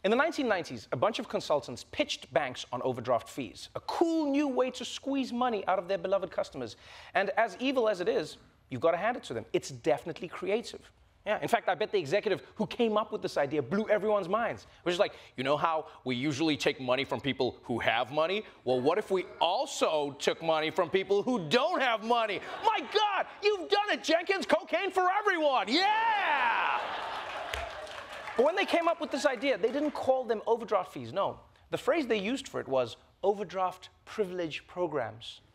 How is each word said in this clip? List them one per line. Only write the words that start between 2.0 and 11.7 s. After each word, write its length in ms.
banks 400
on 80
overdraft 480
fees, 460
a 60
cool 440
new 220
way 240
to 120
squeeze 480
money 360
out 100
of 100
their 120
beloved 320
customers. 440
And 240
as 220
evil 280
as 140
it 80
is, 280
you've 120
got 100
to 60
hand 180
it 100
to 100
them. 180
It's 160
definitely 580
creative. 640
Yeah, 160
in 80
fact, 220
I 60